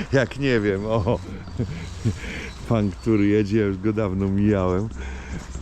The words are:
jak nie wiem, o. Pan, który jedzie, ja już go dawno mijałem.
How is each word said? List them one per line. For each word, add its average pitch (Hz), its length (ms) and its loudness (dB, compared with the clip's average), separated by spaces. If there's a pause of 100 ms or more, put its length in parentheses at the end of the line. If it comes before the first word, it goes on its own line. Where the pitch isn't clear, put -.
(140)
jak 131 260 2
nie 131 200 4
wiem, 104 260 2
o. 110 340 2 (1500)
Pan, 104 220 2
który 101 360 2
jedzie, 104 320 4
ja 107 60 2
już 98 120 0
go 104 160 0
dawno 98 340 0
mijałem. 98 600 2 (720)